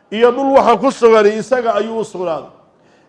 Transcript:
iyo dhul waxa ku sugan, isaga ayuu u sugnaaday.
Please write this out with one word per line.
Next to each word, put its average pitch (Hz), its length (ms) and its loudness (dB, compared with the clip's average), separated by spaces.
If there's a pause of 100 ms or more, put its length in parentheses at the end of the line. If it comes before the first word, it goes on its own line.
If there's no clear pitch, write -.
(120)
iyo 233 200 2
dhul 269 220 -2
waxa 233 240 4
ku 240 140 0
sugan, 220 340 4
isaga 220 500 -2
ayuu 226 240 -4
u 208 60 -6
sugnaaday. 170 440 -8 (600)